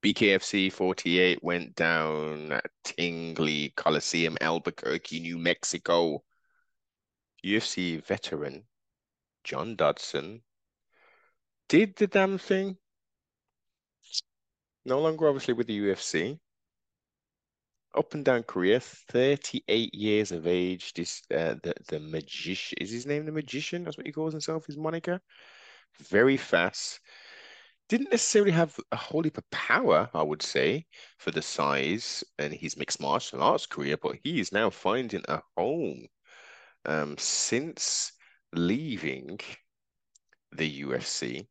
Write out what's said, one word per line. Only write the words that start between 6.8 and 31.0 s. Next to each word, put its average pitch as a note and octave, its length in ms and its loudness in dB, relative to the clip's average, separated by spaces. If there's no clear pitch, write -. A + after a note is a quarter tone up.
U G2+ 140 2
F A2+ 60 0
C F2 340 -2
veteran D2+ 680 -6
John F2 320 -6
Dodson D#2 640 0
did G3 260 6
the G#3 120 2
damn G3 300 2
thing. F#3+ 400 -2
No B2+ 140 2
longer, D#3+ 280 4
obviously, C3+ 260 2
with A#2 140 0
the A2+ 60 -2
U G2+ 180 2
F F#2 100 0
C. G2 380 -2
Up - 180 0
and D3 120 -4
down B2 180 4
career, F#2+ 360 4
thirty-eight - 1120 0
years G#2 380 2
of E2+ 160 -4
age. F2+ 460 0
This, - 360 -6
uh, D2+ 320 0
the, - 120 -4
the D#2 100 -4
magician, D#2 800 -8
is F#2+ 100 -6
his A#2+ 160 -8
name D3 200 -4
the D#3 60 -6
Magician? D#3 520 -6
That's D#3+ 140 -8
what C4 100 -12
he D3 60 -12
calls D#3 200 -4
himself, D#3 320 -6
his C#3+ 120 -12
moniker. E3 440 -4
Very B2+ 280 6
fast. - 640 0
Didn't C4 220 2
necessarily G#3 400 6
have E3 220 4
a - 20 -2
whole D#3 280 -2
heap D#3 140 -2
of - 140 -12
power, A2 640 4
I D#2 100 2
would D2+ 180 -2
say, F2 440 0